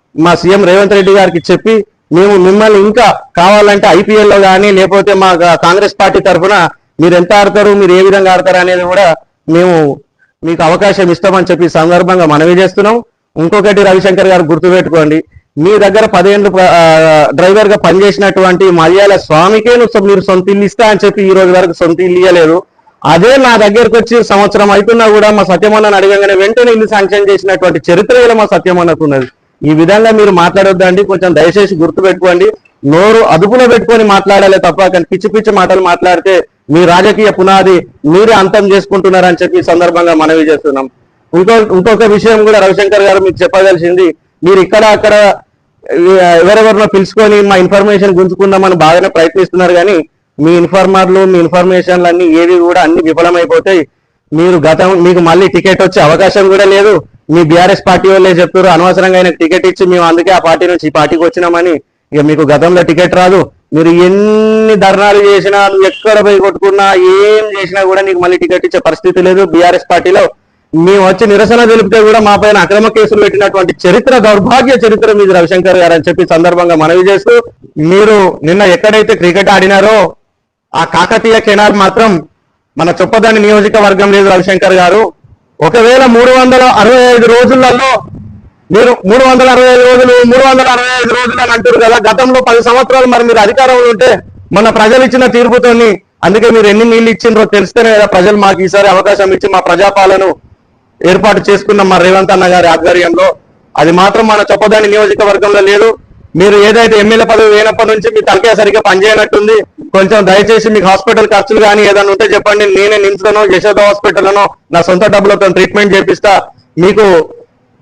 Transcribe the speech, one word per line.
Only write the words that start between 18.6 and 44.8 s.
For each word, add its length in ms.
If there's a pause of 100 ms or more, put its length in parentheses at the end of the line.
మలయాళ 460
స్వామికే 560
నువ్వు 220
సొ-, 120
మీరు 140
సొంత 280
ఇల్లు 160
ఇస్తా 220
అని 200
చెప్పి 160
ఈ 100
రోజు 180
వరకు 220
సొంత 280
ఇల్లు 180
ఇయ్యలేదు. 440 (420)
అదే 320
నా 200
దగ్గరకు 400
వచ్చి 280
సంవత్సరం 460
అవుతున్నా 380
కూడా 220
మా 120
సత్యమన్నను 540
అడగంగానే 380
వెంటనే 380
ఇల్లు 140
శాంక్షన్ 440
చేసినటువంటి 500 (120)
చరిత్ర 300
కూడా 120
మా 120 (100)
సత్యమన్నకు 480
ఉన్నది. 240 (360)
ఈ 100
విధంగా 360
మీరు 200
మాట్లాడొద్దండి, 760
కొంచెం 320
దయచేసి 380
గుర్తుపెట్టుకోండి. 720 (380)
నోరు 400
అదుపులో 420
పెట్టుకొని 380
మాట్లాడాలి 540
తప్ప 280
కానీ 260
పిచ్చి 160
పిచ్చి 240
మాటలు 280
మాట్లాడితే 540 (360)
మీ 140
రాజకీయ 460
పునాది 460 (300)
మీరే 260
అంతం 400
చేసుకుంటున్నారని 680
చెప్పి 160
ఈ 40
సందర్భంగా 520
మనవి 360
చేస్తున్నాం. 400 (420)
ఇంకో, 420
ఇంకొక 280
విషయం 420
కూడా 140
రవిశంకర్ 440
గారు 160
మీకు 240
చెప్పదలిసింది, 640 (380)
మీరు 160
ఇక్కడ 240